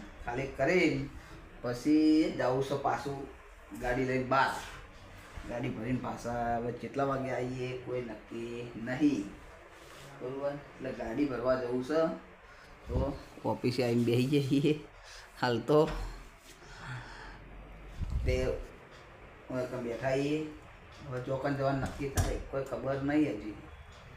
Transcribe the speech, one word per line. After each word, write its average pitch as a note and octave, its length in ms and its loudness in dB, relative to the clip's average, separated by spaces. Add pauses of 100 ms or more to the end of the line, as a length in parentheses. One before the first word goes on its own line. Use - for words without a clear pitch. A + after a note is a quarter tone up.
(260)
ખાલી B2 200 -4
કરીને C#3 640 4 (540)
પછી D#3 760 6
જવું B2+ 260 4
છે - 100 0
પાછું A#2+ 520 0 (540)
ગાડી B2 240 2
લઈને B2+ 200 2
બહાર. C3 260 4 (1000)
ગાડી A#2+ 200 -4
ભરીને A#2 340 -2
પાછા A#2 540 -2
હવે A#2 160 -2
કેટલા C3 320 -2
વાગે B2+ 260 0
આવીએ B2+ 480 -2
કોઈ B2 220 -4
નક્કી A#2 760 -8
નહીં, B2+ 540 2 (880)
બરોબર? C#3 300 -2
એટલે C3+ 420 -8
ગાડી A2+ 340 0
ભરવા B2+ 280 4
જવું B2 300 0
છે. D#3+ 220 4 (840)
તો C3+ 300 0 (260)
ઓફિસે A#2+ 400 2
આવીને A#2+ 200 4
બેસી A#2+ 220 4
જઈએ. C#3+ 540 4 (600)
હાલ A#2+ 200 4
તો D3+ 280 6 (2250)
તે B2+ 200 2 (1040)
હવે B2+ 260 -2
બેઠા A#2+ 400 0
છીએ. D3+ 300 2 (640)
હવે B2+ 100 -4
ચોકન C3+ 360 -2
જવાનું C3+ 240 2
નક્કી C#3 280 -4
થાય, - 280 2 (140)
કોઈ C3 140 -2
ખબર C3+ 380 -2
નહીં D3 180 4
હજી, G#2+ 300 0 (680)